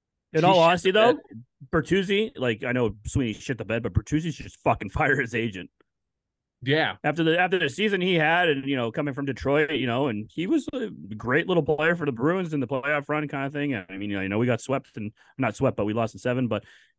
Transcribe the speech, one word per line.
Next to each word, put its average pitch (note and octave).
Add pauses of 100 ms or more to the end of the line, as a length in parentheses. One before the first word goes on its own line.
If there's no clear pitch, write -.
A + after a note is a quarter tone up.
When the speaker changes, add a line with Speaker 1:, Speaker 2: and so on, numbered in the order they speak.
(340)
Speaker 1:
In D#3
Speaker 2:
he E3+
Speaker 1:
all F#3
Speaker 2:
shit E3+
Speaker 1:
honesty, F3+
Speaker 2:
the G#3
Speaker 1:
though, A#3+
Speaker 2:
bed. - (500)
Speaker 1:
Bertuzzi, G3
like, A#2
I B2
know A#2 (100)
Sweeney A#2+
shit A#2
the G#2+
bed, A2+
but F#2
Bertuzzi D#3
should -
just -
fucking A#2
<laughs> -
fire C#3+
his A#2
agent. G#2+ (920)
Speaker 2:
Yeah. C3
Speaker 1:
After D3+
the, D#3+
after F3+
the D3+
season G3
he F3+
had E3+
and, C3+
you C#3
know, A#2
coming C#3+
from C#3
Detroit, C#3+
you C3
know, B2+
and G#2+
he E3+
was D4
a A#3 (260)
great B2+
little F3
player D#3+
for E3
the C#3+
Bruins D#3
in D3
the B2
playoff C#3
run D3+
kind C#3
of C#3
thing. C#3+
I F#2+
mean, G#2
you F#2+
know, G#2
we B2
got A#2
swept -
and, G#2+ (260)
not A#2
swept, C3
but G2+
we G#2+
lost A2+
in -
seven. B2
But, G#2 (360)